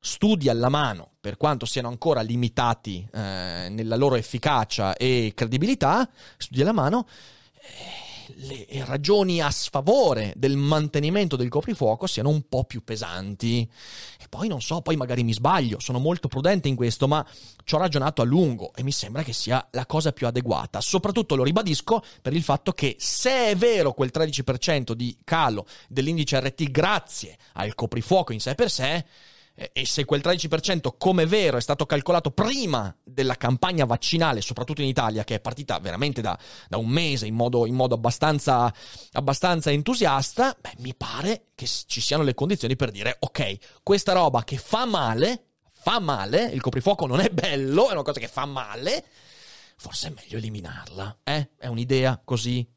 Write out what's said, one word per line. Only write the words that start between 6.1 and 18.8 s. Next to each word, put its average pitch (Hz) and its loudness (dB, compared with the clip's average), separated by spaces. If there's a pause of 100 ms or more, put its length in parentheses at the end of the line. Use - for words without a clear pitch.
studi - -4
alla 180 4
mano, 202 2 (480)
eh, - -18 (340)
le 135 -10
ragioni 170 2
a 143 2
sfavore 139 2
del 135 2
mantenimento 151 2
del 123 0
coprifuoco 143 0
siano 131 0
un 151 0
po' 127 0
più - -10
pesanti. 104 -4 (580)
E - -20
poi 196 -4
non 139 -4
so, 165 -4
poi 160 0
magari 123 0
mi 113 2
sbaglio, 127 2
sono 123 -4
molto 160 0
prudente 156 2
in 135 2
questo, 120 0
ma 147 2 (400)
ci - -2
ho 151 4
ragionato 147 2
a - 4
lungo 127 2
e - -8